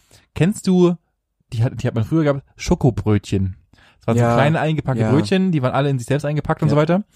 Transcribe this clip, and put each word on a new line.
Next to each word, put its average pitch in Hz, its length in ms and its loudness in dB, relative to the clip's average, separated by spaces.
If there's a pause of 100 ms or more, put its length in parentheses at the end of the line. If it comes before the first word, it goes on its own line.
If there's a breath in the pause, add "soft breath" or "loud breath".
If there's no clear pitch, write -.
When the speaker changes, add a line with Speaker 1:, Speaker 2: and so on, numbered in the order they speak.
(360 soft breath)
Speaker 1:
kennst 185 320 -2
du, 180 280 4 (580)
die 113 100 -2
hat, 113 180 -4
die 131 60 -4
hat - 80 -4
man 113 80 -2
früher 160 200 0
gehabt, 139 200 -2 (120)
Schokobrötchen. 104 1000 0 (440 soft breath)
Das - 80 -8
waren 117 100 0
Speaker 2:
Ja. 120 140 2
Speaker 1:
so 117 40 2
kleine 143 240 2
eingepackte 139 440 -2
Speaker 2:
Ja. 110 80 0
Speaker 1:
Brötchen, 190 400 2
die 151 100 0
waren 127 120 -2
alle 143 160 0
in 139 80 -2
sich 120 100 -8
selbst 139 180 -2
eingepackt 151 360 -4
und 151 60 0
Speaker 2:
Ja. 143 40 2
Speaker 1:
so 147 60 4
weiter. 165 260 2 (120)